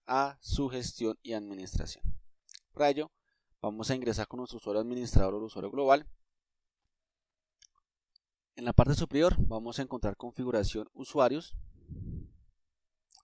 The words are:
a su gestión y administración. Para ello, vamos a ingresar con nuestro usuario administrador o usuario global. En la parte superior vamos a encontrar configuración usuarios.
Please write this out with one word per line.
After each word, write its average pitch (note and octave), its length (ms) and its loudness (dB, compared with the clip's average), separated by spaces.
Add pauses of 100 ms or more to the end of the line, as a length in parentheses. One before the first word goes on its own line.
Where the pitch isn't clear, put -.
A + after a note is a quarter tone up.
a C#3 340 0
su - 280 -2
gestión A#2 520 -4
y A#2 120 -8
administración. G2+ 720 -6 (680)
Para D3 160 2
ello, D3 220 -2 (500)
vamos A2 300 -4
a C3 40 0
ingresar A2+ 320 -2
con B2 120 -10
nuestro B2 180 -10
usuario G#2 240 -2
administrador A2+ 540 2
o G#2+ 100 -6
usuario G2+ 240 -10
global. C#3 400 2 (2500)
En A#2+ 100 -10
la A#2 80 -2
parte C3 220 8
superior E3 420 4
vamos A2+ 400 2
a C#3 60 -2
encontrar A2+ 340 -4
configuración A#2 760 -2
usuarios. C3 640 0 (1700)